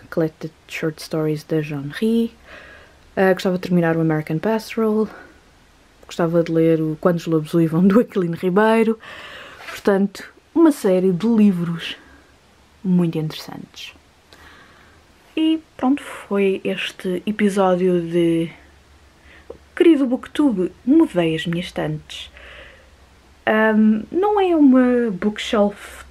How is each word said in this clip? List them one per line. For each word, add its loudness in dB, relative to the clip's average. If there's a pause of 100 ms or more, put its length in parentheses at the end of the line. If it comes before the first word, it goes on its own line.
(100)
Collected -6 (160)
Short -8
Stories -4
da -2
Jean -8
Rhee. -2 (840)
Ah, 2
gostava 0
de -6
terminar 2
o -2
American -2
Pastoral. -2 (960)
Gostava 0
de -4
ler 2
o -4
Quando 2
os -8
Lobos -2
Uivam, 2
do 6
Aquilino 0
Ribeiro. 2 (680)
Portanto, -2 (320)
uma 6
série 2
de -2
livros 2 (840)
muito 0
interessantes. -12 (1400)
E 0 (140)
pronto, 0
foi -2
este -6
episódio 2
de 0 (1200)
Querido 4
Booktube, -2 (120)
mudei 2
as -6
minhas -4
estantes. -10 (1120)
Ahm, 2
não 0
é 2
uma 4
bookshelf -4